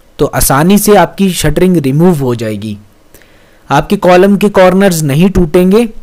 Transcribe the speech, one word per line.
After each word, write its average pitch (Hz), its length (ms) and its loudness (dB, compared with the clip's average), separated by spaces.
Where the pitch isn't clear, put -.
तो 147 80 -2
आसानी 151 520 0
से 208 180 2
आपकी 185 340 0
shuttering 175 460 -2
remove 151 420 0
हो 123 160 -2
जाएगी, 110 440 -10
आपके 151 260 -2
कॉलम 190 400 2
के 202 120 0
corners 185 540 2
नहीं 156 280 0
टूटेंगे। 185 560 0